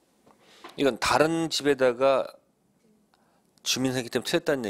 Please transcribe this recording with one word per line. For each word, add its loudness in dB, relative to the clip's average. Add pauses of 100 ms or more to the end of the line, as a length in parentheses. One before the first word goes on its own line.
(760)
이건 0
다른 2
집에다가 2 (1400)
주민세기 -2
때문에 -4
틀렸다는 -2